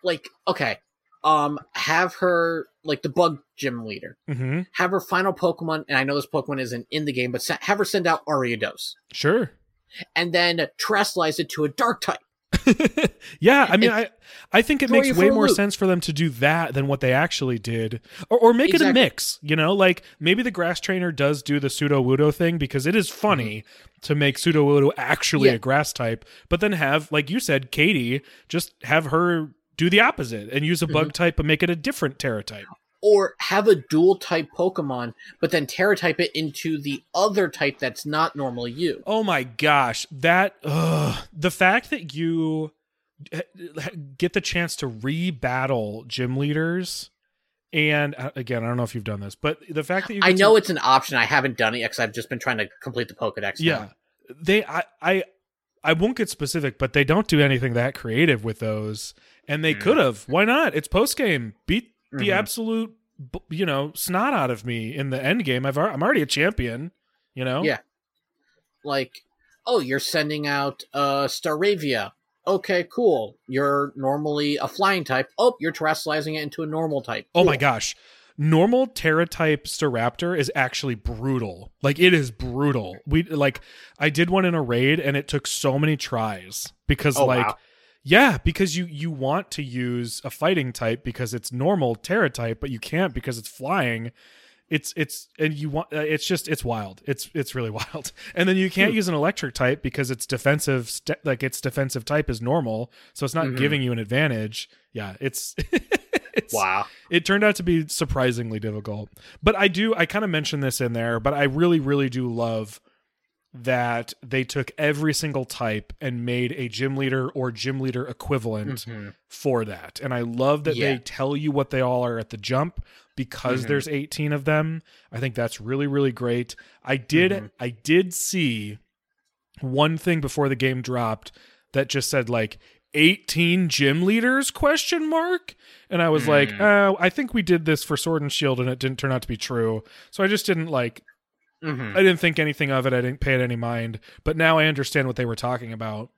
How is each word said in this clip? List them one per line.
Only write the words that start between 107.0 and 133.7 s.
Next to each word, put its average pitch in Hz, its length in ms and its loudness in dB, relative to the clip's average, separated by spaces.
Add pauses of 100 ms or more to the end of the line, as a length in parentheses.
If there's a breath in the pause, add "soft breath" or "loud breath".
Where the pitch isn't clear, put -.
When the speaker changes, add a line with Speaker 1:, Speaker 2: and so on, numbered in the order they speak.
Speaker 2:
it 170 160 0
turned 202 180 0
out 208 120 4
to 180 80 -8
be 165 240 0
surprisingly 120 720 -2
difficult. 104 500 -8 (320 loud breath)
But 214 140 4
I 196 140 4
do, 208 260 0
I 170 100 2
kinda 208 220 -4
mentioned 156 360 -2
this 131 180 -2
in 120 120 -2
there, 117 260 -2
but 135 140 -2
I 143 100 0
really, 160 360 4
really 139 300 0
do 123 220 -4
love 113 480 -4 (840)
that 120 500 -2 (120)
they 131 180 -2
took 131 340 -6
every 151 360 0
single 135 320 -2
type 107 560 -4
and 123 240 -6
made 123 280 -2
a 127 160 -6
gym 135 280 -4
leader 135 340 0
or 127 200 -4
gym 123 280 -6
leader 127 280 -4
equivalent 117 800 -4
Speaker 1:
Mm-hmm. 107 240 -12 (180)
Speaker 2:
for 123 380 -2
that. 95 360 -14
And 131 120 -6
I 120 80 -2
love 131 440 0
that 156 100 0
they 139 180 0
Speaker 1:
Yeah. 123 100 -4
Speaker 2:
tell 139 320 -4
you 151 160 -2
what 139 180 0
they 131 120 -2
all 123 240 2
are 117 140 -2
at 110 100 -10
the 113 80 -12
jump 131 460 -4 (320 soft breath)
because 127 460 -4
Speaker 1:
Mm-hmm. 113 80 -6
Speaker 2:
there's 143 180 0
eighteen 147 460 -4
of 139 120 -4
them. 160 360 0 (300 soft breath)
I 113 80 -8
think 123 160 -4
that's 117 260 -4
really, 135 260 -2
really 139 240 2
great. 120 440 -4 (280 loud breath)
I 135 140 -2
did, 160 340 2
Speaker 1:
Mm-hmm. 196 140 -4 (140)
Speaker 2:
I 123 100 -4
did 170 440 2
see 113 640 -2 (840)
one 147 360 0
thing 165 240 0
before 139 280 -2
the 135 60 0
game 127 260 0
dropped 120 500 -4 (420 soft breath)
that 135 160 0
just 135 200 -2
said, 127 200 -2
like, 113 300 -2 (340 soft breath)
"Eighteen 170 760 2
gym 139 340 2